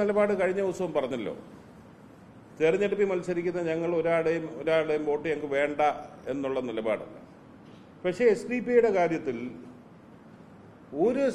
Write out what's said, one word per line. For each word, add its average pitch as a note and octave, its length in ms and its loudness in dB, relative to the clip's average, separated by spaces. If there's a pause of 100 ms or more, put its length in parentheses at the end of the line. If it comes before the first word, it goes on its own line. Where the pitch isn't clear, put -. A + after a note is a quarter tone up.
നിലപാട് G#3 400 2
കഴിഞ്ഞ F#3 240 0
ദിവസവും F3+ 320 -2
പറഞ്ഞല്ലോ. A#2+ 380 -2 (1300)
തെരഞ്ഞെടുപ്പിൽ G3 520 2
മത്സരിക്കുന്ന F3 480 -2 (100)
ഞങ്ങൾ E3 200 -2 (100)
ഒരാളുടെയും, E3 440 0 (160)
ഒരാളുടെയും D3+ 480 2
വോട്ട് D3 220 0
ഞങ്ങൾക്ക് D3 280 -4
വേണ്ട D3 220 0 (520)
എന്നുള്ള C3+ 260 -4 (100)
നിലപാടല്ല. A2 480 -4 (880)
പക്ഷേ F3+ 200 0 (100)
എസ് - 160 -6
ഡി B3 160 0
പി B3 100 -2
യുടെ A3+ 220 6
കാര്യത്തിൽ D#3 400 0 (1700)
ഒരു C4 180 2 (100)